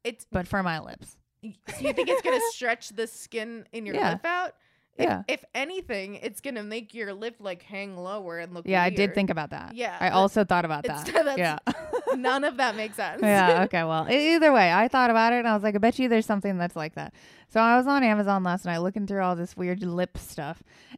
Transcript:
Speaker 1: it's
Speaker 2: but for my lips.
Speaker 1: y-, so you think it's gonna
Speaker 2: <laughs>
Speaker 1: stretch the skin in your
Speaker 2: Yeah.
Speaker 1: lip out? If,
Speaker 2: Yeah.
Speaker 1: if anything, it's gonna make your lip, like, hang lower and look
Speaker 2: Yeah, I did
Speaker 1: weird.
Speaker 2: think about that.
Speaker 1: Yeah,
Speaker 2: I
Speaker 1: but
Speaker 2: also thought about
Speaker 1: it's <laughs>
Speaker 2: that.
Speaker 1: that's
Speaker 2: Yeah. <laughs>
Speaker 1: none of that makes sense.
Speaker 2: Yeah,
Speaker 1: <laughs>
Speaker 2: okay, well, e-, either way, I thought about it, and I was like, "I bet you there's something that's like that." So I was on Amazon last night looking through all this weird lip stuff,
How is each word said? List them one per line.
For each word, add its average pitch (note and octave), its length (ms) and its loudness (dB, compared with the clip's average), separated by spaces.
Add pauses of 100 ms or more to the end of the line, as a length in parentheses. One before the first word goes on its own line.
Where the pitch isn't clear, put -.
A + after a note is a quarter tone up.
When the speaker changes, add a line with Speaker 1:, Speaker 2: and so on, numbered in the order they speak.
Speaker 1:
it's A#3 280 -8
Speaker 2:
but F#3 160 -4
for G3+ 140 -2
my E3+ 180 -2
lips. - 380 -18 (240)
Speaker 1:
y-, G#3+ 140 -16 (120)
so - 200 -14
you C#4 60 0
think B4 160 0
it's C5 120 2
gonna B4+ 240 0
Speaker 2:
<laughs> A#4 60 -2
Speaker 1:
stretch A#3+ 380 -4
the A3+ 180 -6
skin A3+ 640 -12
in A3 140 -10
your - 80 -6
Speaker 2:
Yeah. G4+ 160 2
Speaker 1:
lip F3+ 140 -6
out? F4+ 260 -4 (460)
If, - 60 0
Speaker 2:
Yeah. G3 240 0
Speaker 1:
if D4 160 -4 (100)
anything, A#3+ 640 -8
it's - 260 -12
gonna A#3+ 220 -8
make G#3+ 300 -12
your G#3+ 200 -8
lip, A3+ 260 -10
like, F#3 240 -10
hang G3 340 -12
lower F3+ 420 -10
and F3 140 -12
look E3+ 140 -14
Speaker 2:
Yeah, F#3 160 4
I F3+ 80 4
did F#3 80 -4
Speaker 1:
weird. G3+ 160 2
Speaker 2:
think G3 160 2
about D#3+ 180 -4
that. - 260 -12
Speaker 1:
Yeah, A3 240 -6
Speaker 2:
I F3+ 100 2
Speaker 1:
but F#3 60 0
Speaker 2:
also G3 300 4
thought F3 180 2
about D3+ 220 -4
Speaker 1:
it's D3+ 180 -6
<laughs> - 80 -8
Speaker 2:
that. E4 140 4
Speaker 1:
that's C#4 140 0
Speaker 2:
Yeah. D#3+ 260 0
<laughs> C5+ 500 -4
Speaker 1:
none C4 300 0
of C4 120 -2
that B3 200 0
makes G#3+ 180 -8
sense. F#3 260 -6
Speaker 2:
Yeah, F#3+ 420 6
Speaker 1:
<laughs> - 20 4
Speaker 2:
okay, E3+ 180 0
well, D#3+ 260 0
e-, D4 260 4
either D#4 180 6
way, F#3+ 180 6
I G#3 160 4
thought B3+ 220 4
about A3+ 240 4
it, B3 60 2
and A#3 80 -2
I A3+ 60 2
was G#3 100 0
like, - 120 0
"I G#3 40 2
bet A#3 200 2
you B3+ 80 2
there's A3+ 180 4
something G3+ 320 -2
that's F3 200 -4
like D#3+ 180 -8
that." D3+ 180 -10 (360)
So A3 100 2
I A#3 180 6
was B3+ 100 2
on C#4 160 4
Amazon G3+ 400 2
last F3+ 220 -2
night E3+ 120 -2
looking F#3+ 280 -2
through G3 160 -2
all F3+ 140 0
this F3 220 -8
weird F3+ 260 -4
lip F3+ 340 -4
stuff, - 460 -12 (340)